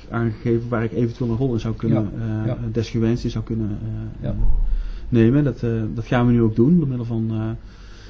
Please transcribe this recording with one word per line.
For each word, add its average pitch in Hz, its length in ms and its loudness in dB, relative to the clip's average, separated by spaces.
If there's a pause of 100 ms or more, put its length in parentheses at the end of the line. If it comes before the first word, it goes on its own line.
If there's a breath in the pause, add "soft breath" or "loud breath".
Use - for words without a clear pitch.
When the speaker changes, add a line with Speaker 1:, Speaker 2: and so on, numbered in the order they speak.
Speaker 1:
aangegeven 117 600 -2
waar 113 140 -2
ik 113 100 -2
eventueel 120 360 -2
een 113 80 -2
rol 131 160 0
in 113 60 -2
zou 110 160 -4
kunnen, 110 420 0
Speaker 2:
Ja. 110 240 -4
Speaker 1:
eh, 110 60 -2
Speaker 2:
Ja. 120 100 -4 (140)
Speaker 1:
desgewenst 113 520 0
in 120 60 -2
zou 110 140 -4
kunnen, 110 260 -4 (120)
eh, 110 420 -8
Speaker 2:
Ja. 131 60 -4
Speaker 1:
eh, 104 60 -2 (760 loud breath)
nemen. 120 340 6
Dat, 127 200 -2
eh, 120 60 0 (240)
dat 113 120 -6
gaan 120 200 2
we 120 60 6
nu 120 100 6
ook 110 140 2
doen, 143 240 6
door 147 80 2
middel 123 180 -4
van, 113 260 -2
eh, 110 60 -2 (720 loud breath)